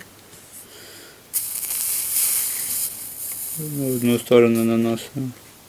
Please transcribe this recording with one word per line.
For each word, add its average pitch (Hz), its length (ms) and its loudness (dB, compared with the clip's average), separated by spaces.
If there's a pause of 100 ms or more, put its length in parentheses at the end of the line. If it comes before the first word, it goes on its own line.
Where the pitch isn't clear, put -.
(3500)
На 147 260 -2
одну 120 340 4
сторону 117 440 8
наносимо 117 680 0 (400)